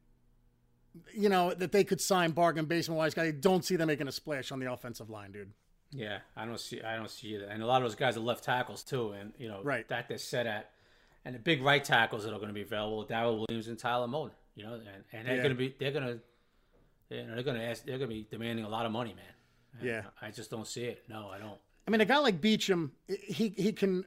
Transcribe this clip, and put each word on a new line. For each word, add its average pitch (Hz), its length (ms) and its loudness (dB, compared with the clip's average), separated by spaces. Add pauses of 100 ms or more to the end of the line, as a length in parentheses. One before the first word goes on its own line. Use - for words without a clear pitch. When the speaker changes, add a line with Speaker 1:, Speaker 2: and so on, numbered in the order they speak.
(1120)
Speaker 1:
you 208 160 6
know, 180 240 6
that 175 180 -2
they 202 120 8
could 185 180 2
sign 175 300 6
bargain 160 340 4
basement 160 320 0
wise? 156 200 2
I 165 140 2
don't 170 320 2
see 185 120 0
them 160 120 2
making 147 200 0
a 131 40 -6
splash 139 400 -6
on 139 80 -6
the 127 120 -4
offensive 117 380 -10
line, 101 220 -12
dude. 101 200 -14 (420)
Speaker 2:
Yeah, 104 260 -6 (160)
I 113 100 -8
don't 113 140 -6
see, - 220 -10
I 113 140 -4
don't 110 140 -6
see 107 260 -10
it. 101 140 -8
And 107 120 -6
a 113 40 -2
lot 127 160 6
of - 80 0
those 107 60 -6
guys 123 220 2
are 117 40 -4
left 117 220 0
tackles 123 400 -2
too, 120 280 -4
and, 101 260 -12
you 127 100 -10
know, 101 160 -8
Speaker 1:
Right. 131 260 -2
Speaker 2:
that 120 180 -4
they're 117 100 -6
set 120 300 -2
at. 107 240 -6 (520)
And 127 120 -10
the 120 40 -10
big 143 220 2
right 139 220 6
tackles 113 400 4
that 107 100 -4
are 101 60 -6
gonna 104 140 -6
be 104 100 -6
available, 107 400 -2
Darrell 113 440 0
Williams 113 200 -4
and 117 100 -8
Tyler 120 300 0
Moton, 127 240 -4 (240)
you 104 80 -16
know, 110 100 -10
and, 113 100 -12 (300)
and 113 140 -8
they're 127 100 2
Speaker 1:
Yeah. 127 60 0
Speaker 2:
gonna 135 120 4
be, 131 240 -2
they're 139 120 0
gonna, 131 260 -4 (920)
you 120 180 -8
know, 113 80 -8
they're 123 80 -4
gonna 127 200 -2
ask, 117 220 -6
they're 127 120 -6
gonna 131 100 -4
be 110 240 -8
demanding 113 340 -4
a 104 40 -8
lot 113 160 -2
of 113 80 0
money, 113 200 -2
man. 92 120 -18 (540)
And 123 100 -4
Speaker 1:
Yeah. 113 120 -2 (200)
Speaker 2:
I 107 100 -10
just 107 180 -12
don't 110 160 -8
see 120 200 -6
it. 117 240 -8
No, 107 200 -10
I 95 100 -12
don't. 104 200 -12 (280)
Speaker 1:
I 190 40 2
mean, 220 100 6
a 214 40 6
guy 247 140 6
like 233 220 4
Beachum, 185 500 4 (160)
he, 196 420 -2
he 190 240 2
can 185 340 2